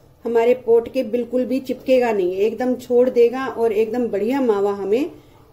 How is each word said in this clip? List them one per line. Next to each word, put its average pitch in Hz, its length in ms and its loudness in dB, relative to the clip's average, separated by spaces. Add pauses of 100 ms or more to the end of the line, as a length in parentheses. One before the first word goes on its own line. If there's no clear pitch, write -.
(260)
हमारे 233 300 2
पोट 233 380 2
के 262 120 -2
बिल्कुल 240 400 -2
भी 254 140 -2
चिपकेगा 254 520 0
नहीं, 185 220 0
एकदम 226 420 -2
छोड़ 247 340 2
देगा 240 380 2
और 226 260 -2
एकदम 226 340 -2
बढ़िया 220 340 -2
मावा 202 320 0
हमें 202 380 -2 (420)